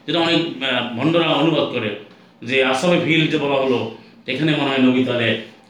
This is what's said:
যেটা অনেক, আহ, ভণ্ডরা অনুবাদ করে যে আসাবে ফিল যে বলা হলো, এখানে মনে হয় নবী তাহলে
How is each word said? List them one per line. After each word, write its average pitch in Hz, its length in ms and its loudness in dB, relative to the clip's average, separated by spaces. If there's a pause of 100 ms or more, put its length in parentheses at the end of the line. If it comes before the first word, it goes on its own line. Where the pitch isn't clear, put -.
যেটা 165 140 -2
অনেক, 165 420 -2
আহ, 120 340 -4
ভণ্ডরা 160 300 2
অনুবাদ 151 340 2
করে 110 360 -4 (460)
যে 139 220 0
আসাবে 175 400 2
ফিল 156 220 2
যে 151 120 0
বলা 143 160 0
হলো, 123 400 0 (320)
এখানে 147 260 -2
মনে 139 180 0
হয় 135 80 0
নবী 127 260 4
তাহলে 117 360 0 (300)